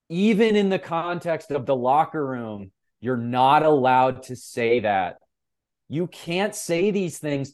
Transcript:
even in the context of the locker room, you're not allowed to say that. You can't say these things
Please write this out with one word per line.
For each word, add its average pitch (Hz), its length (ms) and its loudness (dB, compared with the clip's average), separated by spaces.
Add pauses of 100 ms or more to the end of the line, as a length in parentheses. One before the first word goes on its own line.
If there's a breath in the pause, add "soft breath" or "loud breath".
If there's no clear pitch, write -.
even 208 480 2
in 202 100 2
the 190 120 0
context 170 720 -6
of 139 140 -4
the 135 100 0
locker 147 500 0
room, 110 460 -8 (280)
you're 123 160 -4
not 127 480 2
allowed 131 600 4
to 127 120 -14
say 120 460 -2
that. 98 360 0 (680)
You 160 200 -4
can't 180 460 -4
say 170 380 -2
these 185 280 -4
things 143 340 -4